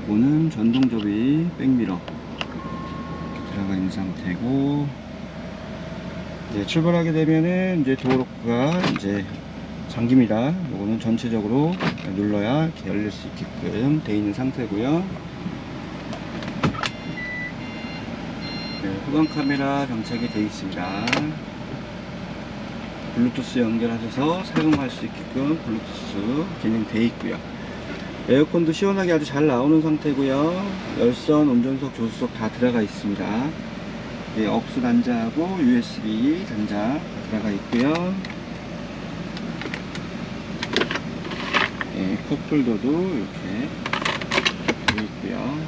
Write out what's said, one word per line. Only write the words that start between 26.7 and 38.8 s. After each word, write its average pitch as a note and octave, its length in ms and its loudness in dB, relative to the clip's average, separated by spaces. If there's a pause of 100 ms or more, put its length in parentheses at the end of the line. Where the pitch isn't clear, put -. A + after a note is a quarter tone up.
돼 A2 200 2
있고요. G#2+ 300 -2 (920)
에어컨도 D#3 440 6
시원하게 G3 400 2
아주 D3+ 120 4
잘 C#3 220 2
나오는 D3 360 6
상태고요. D3 680 2 (480)
열선, D3 480 6
운전석, C3 480 2
조수석 A#2 380 -2
다 A2+ 160 -2
들어가 A#2+ 300 2
있습니다. G#2 720 -2 (840)
네, A2 100 2
억스 A2 340 0
단자하고 A#2+ 800 2
유에스비 B2 840 2
단자 G#2+ 480 0
다 D#3 60 -2 (300)
들어가 G#2+ 200 0
있고요. D3 640 0 (3750)